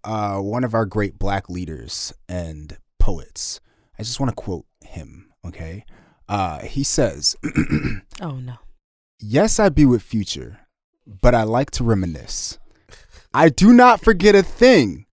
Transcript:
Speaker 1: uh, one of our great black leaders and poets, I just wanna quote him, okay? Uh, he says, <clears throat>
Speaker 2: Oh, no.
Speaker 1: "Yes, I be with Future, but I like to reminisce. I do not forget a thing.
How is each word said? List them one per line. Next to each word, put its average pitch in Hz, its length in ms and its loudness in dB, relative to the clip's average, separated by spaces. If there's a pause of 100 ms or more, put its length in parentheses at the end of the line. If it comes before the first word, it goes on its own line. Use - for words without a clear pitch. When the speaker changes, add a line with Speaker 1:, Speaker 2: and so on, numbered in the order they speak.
Speaker 1:
uh, 104 340 -6
one 104 260 -6
of 113 100 -6
our 113 120 0
great 101 320 -4
black 98 300 -2
leaders 80 640 -12 (160)
and 80 480 -12 (220)
poets, - 600 -2 (380)
I - 40 -12
just 117 180 -10
wanna 131 120 -2
quote - 340 -12 (180)
him, - 460 -20 (160)
okay? 85 380 -16 (440)
Uh, 92 320 -6
he - 240 -8
says, 92 580 -2
<clears throat> - 800 -6
Speaker 2:
Oh, 151 160 -10
no. 123 180 -14 (640)
Speaker 1:
"Yes, 139 420 0
I 208 80 4
be 147 160 4
with 123 180 4
Future, 92 580 -8 (460)
but 113 280 2
I 113 80 2
like 117 300 -2
to - 120 -6
reminisce. 92 720 -4 (760)
I 165 140 4
do 190 240 6
not 247 280 8
forget 202 340 4
a 196 80 6
thing. 156 640 2 (140)